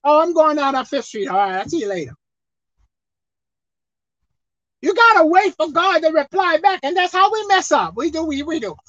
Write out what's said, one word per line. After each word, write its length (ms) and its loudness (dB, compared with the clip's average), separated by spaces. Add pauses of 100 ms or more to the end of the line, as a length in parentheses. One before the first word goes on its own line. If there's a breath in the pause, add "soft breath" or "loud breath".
"Oh, 180 4
I'm 140 0
going 240 2
out 160 -2
on 100 -4
Fifth 220 -6
Street. 220 -8
All 100 -2
right, 160 0
I'll 140 -6
see 100 -6
you 100 -6
later." 260 -8 (2750)
You 120 -2
gotta 320 6
wait 300 2
for 140 -4
God 320 0
to 80 2
reply 480 0
back. 240 0
And 120 -4
that's 180 0
how 200 2
we 140 -6
mess 260 0
up. 240 -2
We 140 -4
do, 140 -6
we, 180 -6
we 180 -6
do. 160 -10 (120)